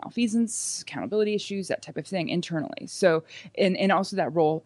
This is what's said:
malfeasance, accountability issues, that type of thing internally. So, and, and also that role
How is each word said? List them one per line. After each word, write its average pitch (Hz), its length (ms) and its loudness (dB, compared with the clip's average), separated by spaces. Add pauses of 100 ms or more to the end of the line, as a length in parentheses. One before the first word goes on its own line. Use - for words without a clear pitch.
malfeasance, 233 800 0
accountability 214 520 0
issues, 196 340 -4
that - 140 -2
type - 140 -12
of 160 100 -6
thing 175 220 -2
internally. - 600 -4
So, 165 340 4 (340)
and, 190 200 4
and 196 160 4
also 190 240 0
that 151 180 0
role 160 320 4